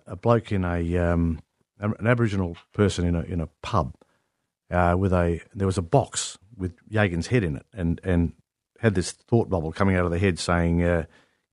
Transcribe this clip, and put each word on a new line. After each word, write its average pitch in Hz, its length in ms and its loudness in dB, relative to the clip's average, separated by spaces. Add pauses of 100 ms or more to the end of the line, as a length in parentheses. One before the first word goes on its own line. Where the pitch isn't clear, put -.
a 107 100 -12
bloke 117 360 0
in 98 120 -2
a, 87 340 -2
um, 85 420 0 (400)
an 104 280 -6
Aboriginal 98 480 -2 (160)
person 90 340 2
in 87 100 0
a, 82 80 -2
in 85 180 -6
a 78 60 -6 (140)
pub, 78 320 -2 (800)
uh, 87 260 2
with 95 140 0
a, 87 300 0 (120)
there 98 140 -2
was 92 100 0
a 101 40 -2
box - 560 0 (180)
with 92 180 -6 (160)
Yagan's 98 380 0
head 120 160 0
in 73 140 -4
it, - 160 -16
and, 85 300 -2
and 87 280 2 (480)
had 110 160 2
this 90 160 -2
thought - 380 -2
bubble 82 240 -2
coming 98 240 2
out 90 80 2
of 85 60 0
the 85 80 -2
head 92 200 2
saying, 85 440 2
uh, 85 220 0 (480)